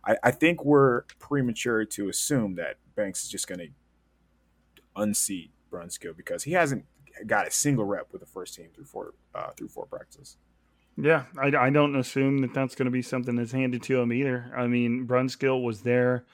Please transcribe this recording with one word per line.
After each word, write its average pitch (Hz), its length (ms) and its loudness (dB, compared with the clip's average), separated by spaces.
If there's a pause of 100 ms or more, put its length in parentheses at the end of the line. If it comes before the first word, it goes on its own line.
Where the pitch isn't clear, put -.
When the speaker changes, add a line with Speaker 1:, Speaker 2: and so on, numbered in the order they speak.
Speaker 1:
I, 110 160 4
I 123 80 6
think 160 340 0
we're 139 380 4 (160)
premature 120 680 -2
to 101 220 -6
assume 107 480 -2
that 80 200 -8 (180)
Banks 98 300 -4
is - 60 -12
just - 180 -8
gonna 120 180 -12 (1300)
unseat 101 540 -4 (200)
Brunskill 85 460 -12
because - 280 -8
he 147 80 -6
hasn't 160 320 2 (420)
got 104 200 2
a - 40 -8
single 131 340 2
rep 98 280 -4
with 92 80 -12
the - 60 -20
first - 280 -14
team 82 200 -18
through - 120 -20
four, - 280 -14 (200)
uh, - 220 -8
through - 120 -12
four - 180 -12
practices. - 500 -16 (600)
Speaker 2:
Yeah, 147 280 4 (160)
I, 139 160 4
I 131 140 6
don't 147 240 4
assume 135 440 2
that 127 160 -2
that's 135 200 -2
gonna 127 160 0
be 127 120 0
something 123 340 -2
that's 120 160 -2
handed 127 320 0
to 131 160 2
him 120 120 2
either. 127 440 -2
I 123 100 0
mean, 120 400 2
Brunskill 127 560 2
was 110 200 -4
there. 123 520 2